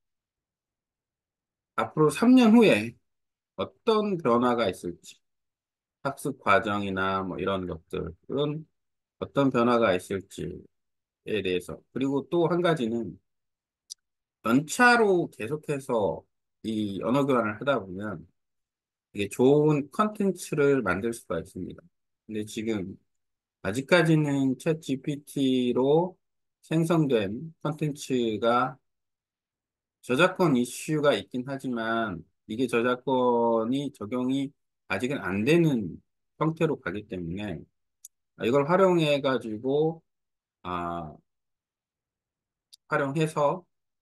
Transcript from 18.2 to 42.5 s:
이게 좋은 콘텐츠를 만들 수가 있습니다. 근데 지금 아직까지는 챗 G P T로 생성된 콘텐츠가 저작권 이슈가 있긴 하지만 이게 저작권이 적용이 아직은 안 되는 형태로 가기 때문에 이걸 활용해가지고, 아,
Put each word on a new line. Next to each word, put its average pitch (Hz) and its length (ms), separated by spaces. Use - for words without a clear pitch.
이게 101 160
좋은 147 640
콘텐츠를 175 880
만들 101 320
수가 87 260
있습니다. 85 420
근데 107 180
지금 107 520
아직까지는 139 960
챗 160 240
G 131 200
P - 240
T로 135 920
생성된 156 960
콘텐츠가 127 1160
저작권 160 560
이슈가 143 580
있긴 127 320
하지만 113 760
이게 117 200
저작권이 123 1300
적용이 127 580
아직은 123 300
안 98 260
되는 139 560
형태로 160 420
가기 101 260
때문에 90 520
이걸 139 260
활용해가지고, 147 1300
아, 85 520